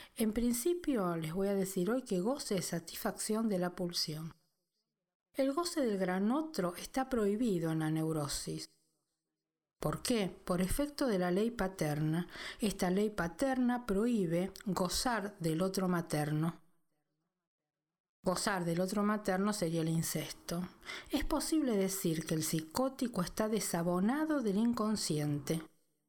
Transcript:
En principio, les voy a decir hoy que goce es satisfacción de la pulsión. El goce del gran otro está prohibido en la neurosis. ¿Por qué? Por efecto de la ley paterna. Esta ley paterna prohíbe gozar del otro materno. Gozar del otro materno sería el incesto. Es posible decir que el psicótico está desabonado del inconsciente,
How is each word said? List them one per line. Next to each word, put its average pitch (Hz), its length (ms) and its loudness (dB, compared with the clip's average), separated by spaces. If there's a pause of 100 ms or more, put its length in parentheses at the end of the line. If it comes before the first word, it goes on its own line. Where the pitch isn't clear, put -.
(140)
En 220 180 0
principio, 240 840 0
les 160 160 -4
voy 196 140 0
a 202 80 2
decir 190 360 0
hoy 254 120 2
que 190 180 -2
goce 226 380 -2
es 165 80 -4
satisfacción 214 840 -2
de 196 100 2
la 175 180 -2
pulsión. 160 580 -4 (960)
El 269 200 2
goce 339 280 -2
del 226 160 2
gran 190 360 2
otro 254 420 -2
está - 340 -4
prohibido 208 640 2
en 160 80 2
la 156 120 0
neurosis. 156 800 -2 (1120)
¿Por 156 220 -2
qué? 214 260 2 (160)
Por 180 160 0
efecto 285 460 0
de 202 140 4
la 180 100 2
ley 208 220 2
paterna. 160 720 0 (320)
Esta 190 320 0
ley 208 200 2
paterna 240 760 0
prohíbe 196 640 2 (140)
gozar 202 720 0
del 160 240 0
otro 190 240 0
materno. 160 720 0 (1600)
Gozar 185 400 0
del 170 160 0
otro 202 240 0
materno 208 480 2
sería 165 300 0
el 160 60 0
incesto. 165 800 -2 (440)
Es 285 120 2
posible 285 520 2
decir 185 500 0
que 170 80 -2
el 160 80 0
psicótico 240 800 -2
está 214 260 -2
desabonado 220 920 0
del 202 140 2
inconsciente, 170 1040 0 (460)